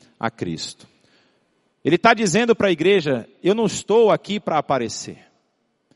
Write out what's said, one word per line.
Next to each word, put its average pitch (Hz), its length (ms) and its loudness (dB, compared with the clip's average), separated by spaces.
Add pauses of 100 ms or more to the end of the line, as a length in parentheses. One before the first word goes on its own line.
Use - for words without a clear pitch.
(200)
a 113 100 -4
Cristo. - 560 -10 (960)
Ele 156 140 0
tá 233 160 4
dizendo 220 420 2
pra 196 160 0
igreja, 156 560 0 (160)
"Eu 190 120 2
não 226 100 -2
estou 214 460 2
aqui 196 280 -2
pra 165 200 -4
aparecer. 117 600 -6 (760)